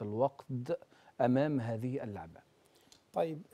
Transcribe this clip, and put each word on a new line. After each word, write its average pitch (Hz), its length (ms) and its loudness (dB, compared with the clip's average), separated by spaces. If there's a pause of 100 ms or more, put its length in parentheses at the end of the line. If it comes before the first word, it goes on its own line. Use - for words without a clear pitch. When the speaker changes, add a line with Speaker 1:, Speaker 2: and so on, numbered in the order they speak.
Speaker 1:
الوقت 110 440 0 (720)
أمام 135 400 4
هذه 117 420 -2
اللعبة؟ 85 380 -10 (720)
Speaker 2:
طيب، 165 300 0 (120)